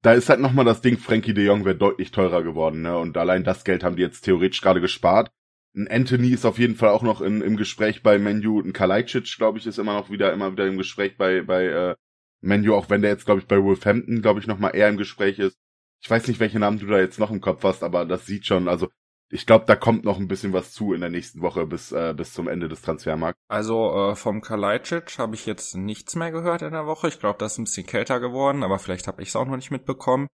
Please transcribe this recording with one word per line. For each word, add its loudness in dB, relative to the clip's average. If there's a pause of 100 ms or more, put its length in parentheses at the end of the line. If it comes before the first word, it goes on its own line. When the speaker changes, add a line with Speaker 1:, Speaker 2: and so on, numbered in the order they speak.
Speaker 1:
Da 8
ist 4
halt 6
nochmal 2
das 2
Ding, 4
Frankie 0
de 2
Jong 4
wäre 0
deutlich 0
teurer 2
geworden, -2
ne? -2
Und -6
allein 0
das -4
Geld 0
haben -2
die 0
jetzt -4
theoretisch 2
gerade 4
gespart. 2 (440)
Ein -6
Anthony 2
ist 0
auf 2
jeden 2
Fall 6
auch 4
noch 0
in, 0
im 0
Gespräch -2
bei 6
Man 0
U. 2
Ein -6
Kalajdzic, 0
glaub 2
ich, -10
ist -8
immer -2
noch -6
wieder, 0
immer -4
wieder -2
im -2
Gespräch -4
bei, 2
bei, 0
äh, -2 (460)
Man 2
U, 4
auch -2
wenn 2
der 2
jetzt, -4
glaub 2
ich, -8
bei 6
Wolverhampton, 2
glaub 4
ich, -8
nochmal -2
eher 6
im -2
Gespräch -2
ist. -2 (460)
Ich -10
weiß 2
nicht, -2
welche 0
Namen 2
du -10
da 4
jetzt 2
noch 0
im -6
Kopf -2
hast, 2
aber 0
das -6
sieht -8
schon, 0
also -2 (440)
ich -10
glaub, 6
da 6
kommt 0
noch -2
ein -6
bisschen -4
was -4
zu -4
in -6
der -4
nächsten -10
Woche -2
bis, -10
äh, -4
bis -10
zum -8
Ende -6
des -12
Transfermarkts. -6
Speaker 2:
Also, 0
äh, -6
vom -6
Kalajdzic -6
hab -6
ich -16
jetzt -10
nichts -8
mehr -6
gehört -4
in -10
der -8
Woche. -4
Ich -8
glaub, -2
das -6
ist -10
ein -6
bisschen -8
kälter -2
geworden, -2
aber -2
vielleicht -8
hab -12
ich's -8
auch 0
noch -6
nicht -12
mitbekommen. -2